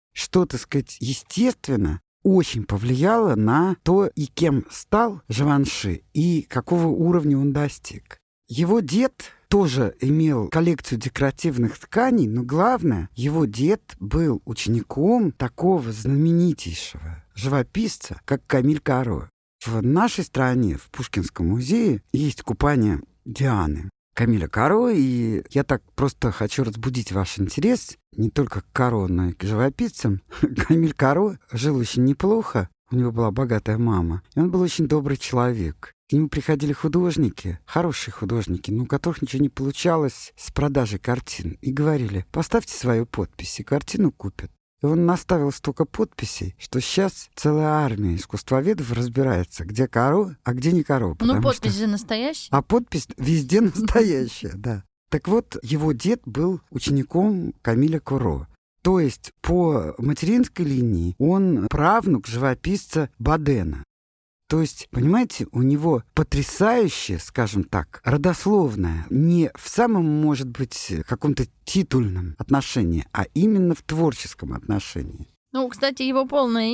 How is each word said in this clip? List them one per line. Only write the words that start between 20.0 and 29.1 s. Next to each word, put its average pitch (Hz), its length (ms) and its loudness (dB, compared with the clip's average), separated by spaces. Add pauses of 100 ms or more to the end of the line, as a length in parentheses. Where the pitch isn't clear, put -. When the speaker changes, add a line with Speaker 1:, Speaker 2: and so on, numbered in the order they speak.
Speaker 1:
стране, 127 540 0
в - 120 -18
Пушкинском - 580 -4
музее, 131 540 0 (100)
есть 143 320 -2
купание 110 580 2 (240)
Дианы 98 640 0 (300)
Камиля 113 300 2
Каро, 196 400 2
и 123 600 0
я 139 140 0
так 131 180 -2 (140)
просто 131 380 -2
хочу 117 320 -2
разбудить 113 480 -6
ваш 98 260 -2
интерес 165 580 0 (200)
не 110 120 0
только 123 300 -2
к - 140 -8
Каро, 117 340 2
но 90 220 0